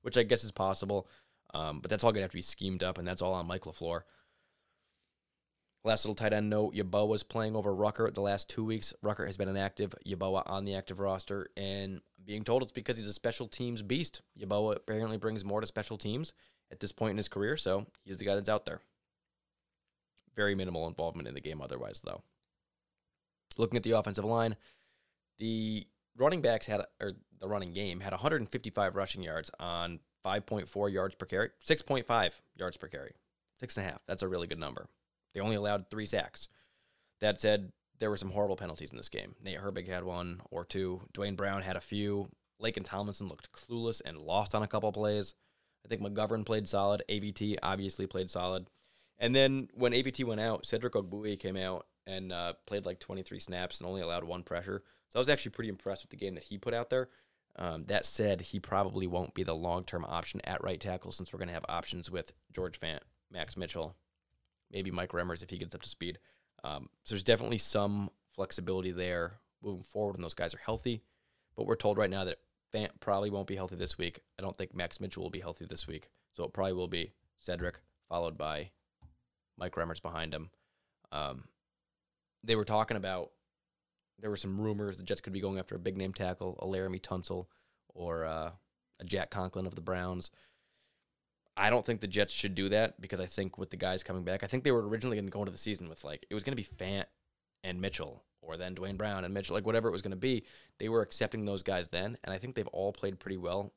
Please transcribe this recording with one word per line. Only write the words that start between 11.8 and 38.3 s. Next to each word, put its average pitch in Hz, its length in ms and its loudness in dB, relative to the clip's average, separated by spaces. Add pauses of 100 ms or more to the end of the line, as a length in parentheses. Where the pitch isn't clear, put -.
being 104 200 -6
told 120 180 4
it's 120 100 -8
because 117 260 -2
he's 107 120 -4
a 104 40 -4
special 117 340 -2
teams 120 340 -4
beast. 127 400 -2 (180)
Yeboah 104 360 4
apparently 110 420 -2
brings 107 260 0
more 101 160 0
to 110 80 -2
special 107 300 -4
teams 117 360 -2 (380)
at - 80 -16
this 101 120 -4
point 110 200 2
in 98 60 0
his 107 100 0
career, 107 300 0
so 98 300 2 (180)
he's 98 120 -8
the 98 80 -8
guy 101 100 4
that's 101 140 2
out 107 160 2
there. 82 140 -6 (1600)
Very 101 200 4
minimal 90 320 0
involvement 82 400 -2
in 62 60 -8
the 69 80 -8
game 76 200 -6
otherwise, 62 440 -6
though. 50 160 -6 (1400)
Looking 113 180 2
at 110 80 2
the 113 80 2
offensive 104 320 4
line, 113 320 4 (840)
the 110 480 -2 (280)
running 151 260 4
backs 117 260 4
had, 104 160 2 (180)
or 98 120 -2 (260)
the 95 100 -6
running 95 240 -2
game 92 260 -2
had 95 140 -4
a 92 40 -2
hundred 139 240 2
and 104 80 -4
fifty-five 101 460 0
rushing 98 280 -2
yards 80 260 -4 (100)
on 85 400 -4 (220)
five 98 240 0
point 101 240 -2
four 101 200 2
yards 95 260 0
per - 100 -8
carry, 101 240 2 (140)
six - 180 2
point 131 240 0
five 104 340 4 (160)
yards 90 220 -4
per - 100 -10
carry, 69 260 -10 (460)
six - 160 -8
and 98 100 -2
a 92 40 -2
half. - 160 -8
That's 95 160 -2
a 98 60 2
really 87 200 0
good 80 120 -4
number. 71 280 -6 (460)
They 95 60 -6
only 110 160 2
allowed 104 340 2
three 107 160 -4
sacks. - 420 -2 (720)
That 107 200 4
said, 104 320 4 (280)
there 107 100 2
were 104 80 2
some 95 140 -4